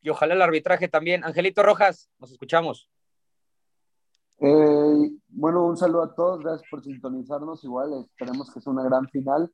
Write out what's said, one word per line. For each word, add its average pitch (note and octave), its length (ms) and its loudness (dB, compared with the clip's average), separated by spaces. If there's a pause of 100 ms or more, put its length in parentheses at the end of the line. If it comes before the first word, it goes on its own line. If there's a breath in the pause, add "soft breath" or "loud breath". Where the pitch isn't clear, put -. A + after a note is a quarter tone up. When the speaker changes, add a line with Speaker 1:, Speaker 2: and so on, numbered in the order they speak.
Speaker 1:
Y D3+ 80 -4
ojalá D3+ 240 0
el F#3 80 2
arbitraje E3+ 440 2
también. E3 380 -2
Angelito F3+ 380 0
Rojas, G3 560 2
nos B2+ 120 -20
escuchamos. D3+ 600 -4 (1500)
Speaker 2:
Eh, D3+ 720 4 (180)
bueno, E3+ 380 0
un E3+ 100 -2
saludo E3+ 260 0
a D#3+ 120 -6
todos, F3 260 -2
gracias D#3 300 -8
por C#3 120 -14
sintonizarnos, C#3 840 -12
igual C3 440 -8
esperemos B2+ 440 -12
que B2 80 -16
sea C#3 120 -8
una C3 100 -4
gran C3 260 0
final C#3 460 -2